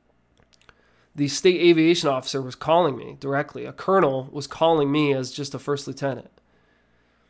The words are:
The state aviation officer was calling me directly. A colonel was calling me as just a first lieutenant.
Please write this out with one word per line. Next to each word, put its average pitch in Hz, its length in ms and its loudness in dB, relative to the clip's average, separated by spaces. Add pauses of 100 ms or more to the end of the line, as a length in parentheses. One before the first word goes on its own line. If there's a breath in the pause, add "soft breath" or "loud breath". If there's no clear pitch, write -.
(1160 soft breath)
The 143 120 0
state 180 320 2
aviation 170 500 4
officer 131 320 -4
was 127 140 -12
calling 160 400 2
me - 240 -14
directly. 139 460 -6
A 135 80 -14
colonel 139 580 0
was 143 160 -10
calling 160 420 2
me 147 240 2
as 127 180 -4
just 139 240 -10
a 123 40 -12
first 143 280 -6
lieutenant. 135 440 -8 (1000)